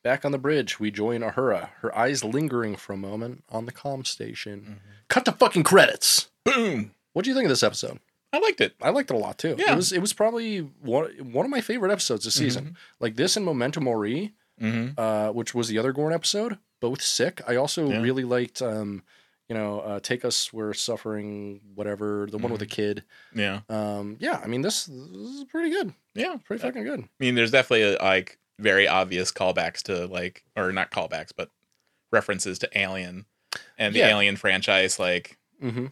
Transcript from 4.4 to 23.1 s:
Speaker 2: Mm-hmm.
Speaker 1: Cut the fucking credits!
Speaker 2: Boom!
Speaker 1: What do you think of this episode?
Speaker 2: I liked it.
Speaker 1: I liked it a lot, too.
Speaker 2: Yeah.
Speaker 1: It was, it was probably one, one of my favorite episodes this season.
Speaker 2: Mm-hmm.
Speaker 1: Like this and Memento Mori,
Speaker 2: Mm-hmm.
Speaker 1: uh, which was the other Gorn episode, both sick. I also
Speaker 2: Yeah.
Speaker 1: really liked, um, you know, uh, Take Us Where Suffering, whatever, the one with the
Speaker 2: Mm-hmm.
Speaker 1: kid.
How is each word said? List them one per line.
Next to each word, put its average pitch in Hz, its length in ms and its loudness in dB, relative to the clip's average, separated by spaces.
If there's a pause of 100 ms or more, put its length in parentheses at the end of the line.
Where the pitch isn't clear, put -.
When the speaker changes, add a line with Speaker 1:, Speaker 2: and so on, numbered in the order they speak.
Speaker 2:
Mm-hmm. 107 120 -18 (360)
Speaker 1:
Cut 254 160 2
the - 80 2
fucking 190 320 6
credits! - 640 8 (160)
Speaker 2:
Boom! 190 480 0 (200)
Speaker 1:
What 185 120 0
do 262 60 0
you 254 40 2
think 254 120 2
of 147 40 4
this 123 120 4
episode? - 360 0 (340)
Speaker 2:
I 294 60 0
liked 427 220 2
it. 196 220 2
Speaker 1:
I 139 80 4
liked 262 200 0
it 131 40 0
a 113 40 2
lot, 101 200 -4
too. 160 200 -2
Speaker 2:
Yeah. 370 140 4
Speaker 1:
It - 40 4
was, 180 160 0
it 180 80 2
was 208 120 0
probably 220 460 0
one, 143 480 -2 (260)
one 147 140 2
of 277 40 -4
my 269 100 0
favorite 214 320 0
episodes 131 320 -2
this 117 100 -2
season. 139 300 0
Speaker 2:
Mm-hmm. 165 100 -12 (260)
Speaker 1:
Like 117 160 -2
this 180 200 2
and 202 100 -2
Memento 147 340 0
Mori, 127 520 -2 (280)
Speaker 2:
Mm-hmm. 113 300 -2 (100)
Speaker 1:
uh, 107 320 0
which 113 200 -6
was 120 140 -2
the 110 120 -2
other 131 140 0
Gorn 151 200 -2
episode, 208 460 -2 (220)
both 123 220 -2
sick. - 460 -2
I 120 80 0
also 151 320 0
Speaker 2:
Yeah. 110 120 0
Speaker 1:
really 131 220 0
liked, 123 400 -2
um, 107 400 -4 (460)
you 117 80 -6
know, 104 240 -4
uh, 101 200 -6
Take 123 240 -4
Us - 280 -2
Where 107 200 -6
Suffering, 104 880 -6 (140)
whatever, 104 560 -4
the 107 80 -8
one 120 140 -2
with 104 80 -4
the 104 60 -6
Speaker 2:
Mm-hmm. - 80 -14
Speaker 1:
kid. 104 300 -2 (300)